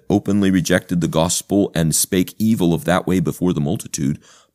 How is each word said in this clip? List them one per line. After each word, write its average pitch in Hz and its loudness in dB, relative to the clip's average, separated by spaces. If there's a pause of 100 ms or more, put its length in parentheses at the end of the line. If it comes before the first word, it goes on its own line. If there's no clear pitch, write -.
openly 101 2
rejected 90 0
the 82 0
gospel 87 0
and 80 0
spake - -2
evil 107 2
of 76 -2
that 87 0
way 90 2
before 82 -2
the 76 -2
multitude, 73 -4 (360)